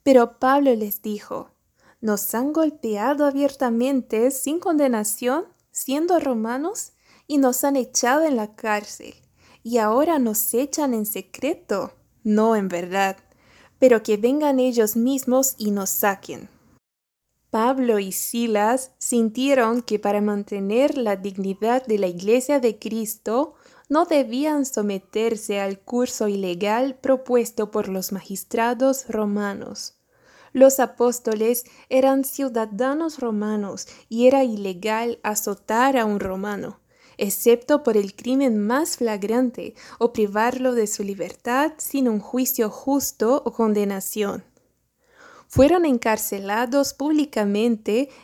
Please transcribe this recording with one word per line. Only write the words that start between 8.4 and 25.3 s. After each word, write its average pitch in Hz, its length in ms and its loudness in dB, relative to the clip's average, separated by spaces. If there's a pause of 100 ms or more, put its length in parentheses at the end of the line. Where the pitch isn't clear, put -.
cárcel, - 580 -6 (480)
y 233 140 0
ahora 269 420 2
nos 220 340 0
echan 285 400 0
en 214 120 -2
secreto. - 880 -6 (320)
No, 220 320 4
en 196 100 -2
verdad, 185 480 -2 (640)
pero 233 240 6
que 214 140 0
vengan 269 420 2
ellos 233 380 2
mismos 262 600 2
y 214 140 -2
nos 196 200 -2
saquen". 190 580 -4 (1000)
Pablo 240 500 2
y 190 140 -4
Silas 233 840 0
sintieron 240 840 0
que 208 180 -2
para 208 220 0
mantener 208 760 0
la 208 200 -2
dignidad 196 680 -2
de 214 120 0
la 196 100 0
Iglesia 233 540 0
de 220 180 0
Cristo 220 760 -4 (340)
no 311 160 2
debían 285 600 0
someterse 208 920 -4